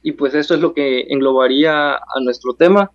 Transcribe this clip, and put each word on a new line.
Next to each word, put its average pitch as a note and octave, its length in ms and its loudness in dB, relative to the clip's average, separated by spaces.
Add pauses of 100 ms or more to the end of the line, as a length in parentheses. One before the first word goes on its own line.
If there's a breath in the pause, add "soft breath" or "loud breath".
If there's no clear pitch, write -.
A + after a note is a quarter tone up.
Y D3 120 -6
pues C#3 200 -4
esto D3+ 220 0
es - 60 0
lo E3+ 120 0
que C3+ 360 -2
englobaría C#3 840 0
a - 300 -8
nuestro B2 320 -4
tema G3 400 4